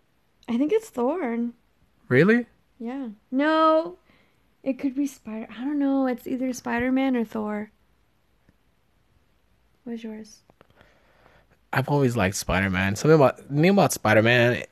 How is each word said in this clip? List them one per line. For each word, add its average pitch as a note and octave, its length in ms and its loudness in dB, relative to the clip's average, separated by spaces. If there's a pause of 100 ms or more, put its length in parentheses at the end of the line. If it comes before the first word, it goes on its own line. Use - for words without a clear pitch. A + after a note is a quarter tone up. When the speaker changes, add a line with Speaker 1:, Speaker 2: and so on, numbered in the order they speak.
(480)
Speaker 1:
I A#3 100 -2
think D4+ 140 0
it's A4 180 -2
Thor. A#3+ 600 -4 (580)
Speaker 2:
Really? G3+ 380 4 (340)
Speaker 1:
Yeah. B3 300 -10 (220)
No. D#4+ 640 2 (680)
It C4 160 -2
could C4 160 -6
be C#4 120 -2
Spider-, A3 440 -14
I A3 140 -12
don't D4 140 -4
know. C4+ 280 2
It's B3 200 -6
either B3+ 260 -4
Spider-Man B3+ 640 -2
or A#3 80 -2
Thor. G#3+ 460 -8 (2250)
What's A#3 180 -12
yours? A3 400 -16 (1300)
Speaker 2:
I've C3+ 160 -2
always C3+ 280 0
liked G2 180 0
Spider-Man. F#2+ 640 -2
Something D#3 180 4
about, C3+ 220 4
the C#3+ 240 -4
thing F3 80 4
about G3 240 2
Spider-Man, A#2 760 4